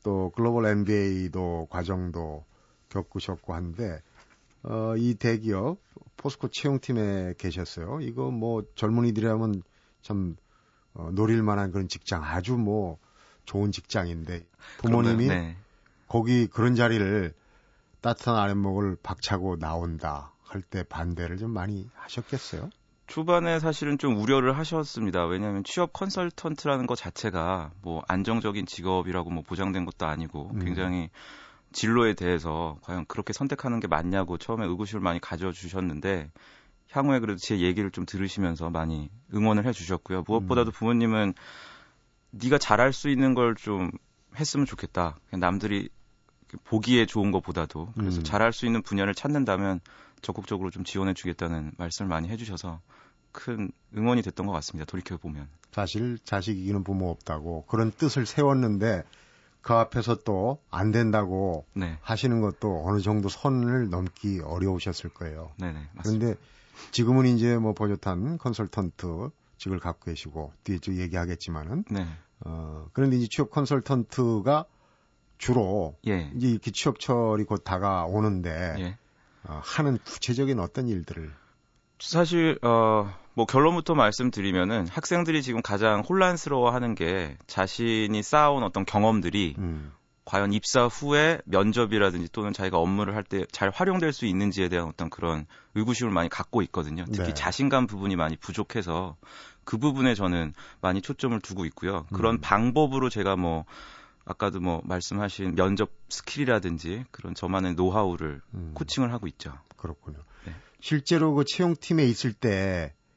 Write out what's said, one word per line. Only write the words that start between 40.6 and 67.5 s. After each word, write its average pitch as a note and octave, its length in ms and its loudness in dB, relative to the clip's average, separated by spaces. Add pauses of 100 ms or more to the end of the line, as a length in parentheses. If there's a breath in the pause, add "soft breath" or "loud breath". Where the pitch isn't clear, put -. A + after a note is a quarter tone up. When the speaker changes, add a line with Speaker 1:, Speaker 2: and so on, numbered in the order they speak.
Speaker 1:
음. - 20 -4
Speaker 2:
부모님은 A2 640 2 (960 loud breath)
"네가 B2 280 2
잘할 B2 340 4
수 C#3+ 180 -4
있는 C3+ 240 4
걸 A#2+ 220 4
좀 F#2+ 340 -2 (480)
했으면 D3 280 0
좋겠다. E2+ 500 -4 (120)
그냥 F#2 120 -6
남들이 G2 500 0 (720)
보기에 A2+ 420 4
좋은 G2+ 240 2
것보다도. E2 680 -2
그래서 F#2 240 0
Speaker 1:
음. D#2+ 40 -2
Speaker 2:
잘할 G#2 280 2
수 - 140 -6
있는 A#2 160 0
분야를 G2 320 0
찾는다면 G2+ 640 0 (420 loud breath)
적극적으로 F#2+ 480 -4
좀 F#2 140 -8
지원해주겠다"는 F2 920 -2
말씀을 F2 320 -6
많이 E2 200 -2
해주셔서 G2 520 -8 (520 soft breath)
큰 G#2+ 400 -6 (240)
응원이 A#2 260 4
됐던 G2+ 240 -4
것 G2+ 60 -2
같습니다. D#2 340 -6
돌이켜보면. D#2+ 640 -8 (240)
Speaker 1:
사실 A2 500 -4
자식 G2 360 -2
이기는 G2 260 -2
부모 F#2+ 260 -2
없다고 D#2+ 560 -6
그런 A2+ 240 0
뜻을 C3+ 360 0
세웠는데, A#2 760 2 (600 soft breath)
그 A#2 100 0
앞에서 A2+ 440 2
또 G#2+ 420 0 (120)
안 G#2 200 0
된다고 G2 720 2 (100)
Speaker 2:
네. E2+ 280 -4
Speaker 1:
하시는 A#2 400 0
것도 F#2+ 440 -2
어느 G2+ 140 2
정도 G#2 300 0
선을 B2 580 0
넘기 F#2 560 -2
어려우셨을 F2+ 680 -2
거예요. D#2+ 480 -10
Speaker 2:
네네, D#2 360 -8
맞습니다. G#2+ 320 0
Speaker 1:
그런데 A2+ 140 -2 (500 loud breath)
지금은 B2+ 360 6
이제 A#2+ 300 4